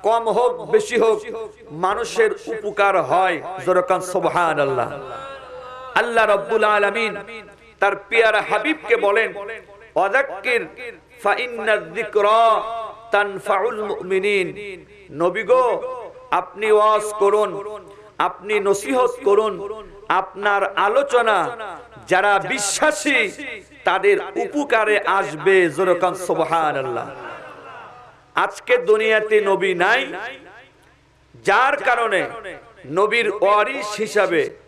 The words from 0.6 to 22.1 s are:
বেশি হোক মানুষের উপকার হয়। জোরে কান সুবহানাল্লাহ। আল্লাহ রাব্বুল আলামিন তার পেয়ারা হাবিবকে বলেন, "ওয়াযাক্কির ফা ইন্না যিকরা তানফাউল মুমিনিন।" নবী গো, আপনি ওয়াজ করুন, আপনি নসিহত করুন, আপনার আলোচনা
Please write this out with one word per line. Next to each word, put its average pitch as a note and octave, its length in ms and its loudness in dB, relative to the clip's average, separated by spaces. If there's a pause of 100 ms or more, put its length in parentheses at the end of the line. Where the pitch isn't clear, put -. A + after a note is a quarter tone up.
বেশি A3 300 2
হোক G#3+ 160 2 (640)
মানুষের A3 460 2 (200)
উপকার G3+ 440 0 (160)
হয়। F3+ 260 2 (280)
জোরে F3 240 4
কান F3+ 120 0 (120)
সুবহানাল্লাহ। D3+ 760 0 (1080)
আল্লাহ A#3 260 4
রাব্বুল G#3+ 400 2 (100)
আলামিন G3+ 380 0 (680)
তার G3 120 2 (160)
পেয়ারা A3 400 4
হাবিবকে A#3 460 0 (100)
বলেন, G3+ 240 2 (680)
"ওয়াযাক্কির A#3+ 680 0 (600)
ফা G3+ 100 0 (140)
ইন্না A3 300 -2 (200)
যিকরা G#3+ 460 2 (720)
তানফাউল G3+ 640 0 (120)
মুমিনিন।" F#3+ 580 0 (760)
নবী F3+ 280 0
গো, B3+ 160 6 (720)
আপনি F#3+ 320 -6
ওয়াজ G#3+ 340 4 (160)
করুন, G3+ 280 2 (800)
আপনি F#3+ 260 -6 (140)
নসিহত B3 460 0 (140)
করুন, G#3 260 2 (680)
আপনার G3+ 420 -2 (260)
আলোচনা A#3+ 500 2 (760)